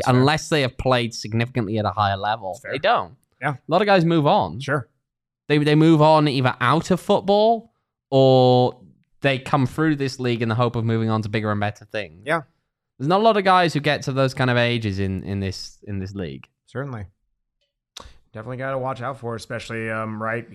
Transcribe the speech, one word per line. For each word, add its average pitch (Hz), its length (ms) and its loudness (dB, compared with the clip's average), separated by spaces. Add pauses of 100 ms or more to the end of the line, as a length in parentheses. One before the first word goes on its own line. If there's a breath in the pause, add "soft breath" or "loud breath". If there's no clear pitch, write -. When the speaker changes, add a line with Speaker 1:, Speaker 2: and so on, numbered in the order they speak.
Speaker 1:
That's - 80 2
fair. 127 80 6
Speaker 2:
unless 151 280 2
they 156 120 0
have 127 180 -4
played 120 360 0
significantly 113 640 -4
at 104 60 0
a 101 60 -2
higher 98 260 0
level. 101 360 -4
Speaker 1:
That's - 100 -16
fair. 101 100 -10
Speaker 2:
They 135 60 -4
don't. 151 380 0 (240)
Speaker 1:
Yeah. 139 140 -4
Speaker 2:
A - 120 -14
lot 160 160 2
of 208 40 -2
guys 196 180 4
move 165 240 2
on. 123 320 0
Speaker 1:
Sure. 139 280 -4 (600)
Speaker 2:
They, 151 100 4
they 147 160 2
move 160 260 6
on 151 280 6
either 127 320 0
out 139 320 0
of 175 80 0
football 208 720 0 (380)
or 127 680 6 (420)
they 135 180 0
come 135 260 0
through 156 300 0
this 135 240 -6
league 123 220 -2
in 117 60 0
the 110 60 0
hope 120 220 0
of 113 80 -2
moving 113 260 0
on 110 120 0
to 107 60 -8
bigger 107 220 -4
and 104 80 -2
better 104 260 -6
things. 92 400 -10
Speaker 1:
Yeah. 156 180 -4 (560)
Speaker 2:
There's 135 100 -4
not 190 120 2
a 220 40 2
lot 226 120 4
of 208 60 0
guys 185 320 2
who 151 60 -2
get 143 220 -2
to 139 100 -6
those 131 200 0
kind 131 160 -2
of 123 80 2
ages 117 440 0
in, 95 240 -4
in 98 160 -6
this, - 380 -8 (100)
in 98 100 -8
this 95 160 -10
league. 73 320 -10 (200)
Speaker 1:
Certainly. 123 400 -10 (1300 loud breath)
Definitely 120 260 -12
gotta 135 200 -6
watch 127 240 -6
out 127 160 -8
for, 117 160 -8
especially, 113 560 -8
um, 110 320 -6
right, 117 320 -6